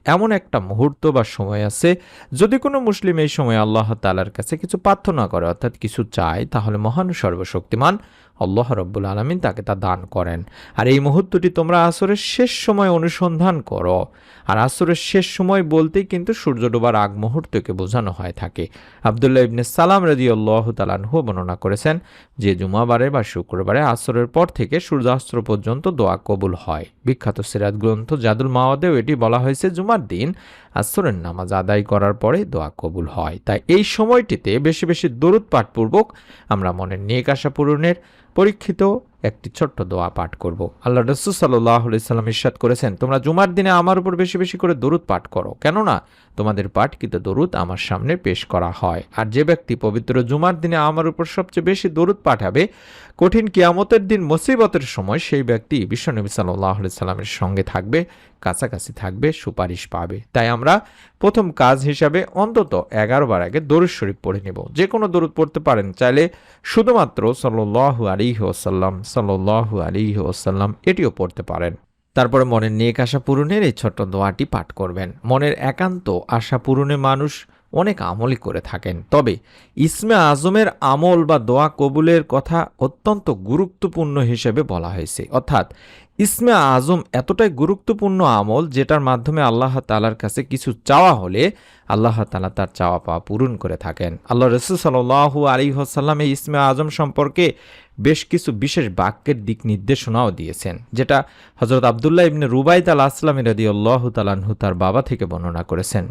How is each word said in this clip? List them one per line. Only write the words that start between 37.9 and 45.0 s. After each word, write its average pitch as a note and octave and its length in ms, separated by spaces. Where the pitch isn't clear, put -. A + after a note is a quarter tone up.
পরীক্ষিত G3+ 640
একটি - 260
ছোট্ট - 320
দোয়া F2+ 280
পাঠ E2+ 260
করব। E2+ 340
আল্লাহ B2 200
রাসূল C#3+ 300
সাল্লাল্লাহু A#2 540
আলাইহি A2 120
সাল্লাম A2+ 280
ইরশাদ A#2 260
করেছেন, A#2 420
"তোমরা C3+ 240
জুমার F3 360
দিনে F#3+ 140
আমার F#3 300
উপর F3+ 160
বেশি F3+ 220
বেশি F#3 200
করে F3 180
দরুদ C3+ 320